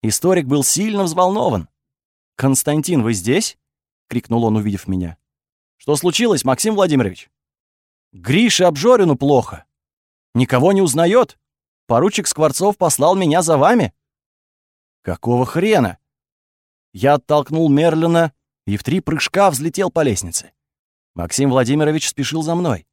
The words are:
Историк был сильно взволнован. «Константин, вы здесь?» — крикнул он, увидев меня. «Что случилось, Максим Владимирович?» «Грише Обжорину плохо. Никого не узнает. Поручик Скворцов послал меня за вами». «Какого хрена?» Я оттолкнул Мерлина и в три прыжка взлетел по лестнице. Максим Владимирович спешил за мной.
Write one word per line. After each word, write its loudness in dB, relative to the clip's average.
Историк 0
был 0
сильно -2
взволнован. -2
«Константин, 0
вы 0
здесь?» — -2
крикнул -2
он, 0
увидев -4
меня. -6
«Что -2
случилось, 0
Максим -2
Владимирович?» 0
«Грише 0
Обжорину 4
плохо. 0
Никого 2
не 2
узнает. 2
Поручик 0
Скворцов -2
послал 2
меня 2
за 2
вами». 2
«Какого -2
хрена?» 0
Я 2
оттолкнул 0
Мерлина 2
и -4
в -8
три -2
прыжка 0
взлетел -4
по 0
лестнице. -4
Максим -2
Владимирович 0
спешил -6
за -4
мной. -4